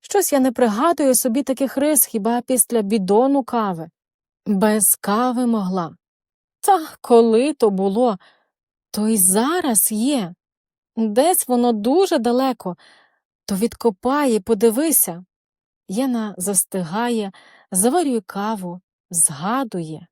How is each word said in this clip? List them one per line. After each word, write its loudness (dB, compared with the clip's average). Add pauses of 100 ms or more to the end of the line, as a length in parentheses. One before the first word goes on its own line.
Щось 0
я 4
не 2
пригадую 2
собі 0
таких -2
рис 2
хіба -2
після -2
бідону 2
кави". -4 (560)
Без 2
кави -2
могла. -2 (640)
Та 2
коли 4
то 2
було? 0 (720)
То -2
й 2
зараз 0
є. -2 (640)
Десь 0
воно 2
дуже 2
далеко. -2 (720)
То -4
відкопай 0
і 0
подивися. 0 (640)
Яна -2
застигає, -2 (380)
заварює 0
каву, -8 (300)
згадує. -4